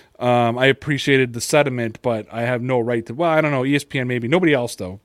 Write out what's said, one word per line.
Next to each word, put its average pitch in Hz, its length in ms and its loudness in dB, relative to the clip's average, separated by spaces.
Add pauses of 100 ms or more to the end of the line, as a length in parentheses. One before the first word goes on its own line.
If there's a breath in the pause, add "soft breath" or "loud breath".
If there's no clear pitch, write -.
(200 loud breath)
Um, 120 380 2
I 127 80 0
appreciated 135 640 2
the 117 80 -10
sentiment, 127 640 0
but 113 280 -4
I 113 120 -6
have 120 200 -2
no 127 200 0
right 117 240 -2
to, 117 80 -12
well, 165 160 -2
I 156 100 2
don't 151 120 0
know, 131 140 0
E 139 80 2
S 143 120 0
P - 140 -4
N 127 100 -2
maybe, 120 180 -2
nobody 165 260 4
else 120 220 0
though. 95 300 -10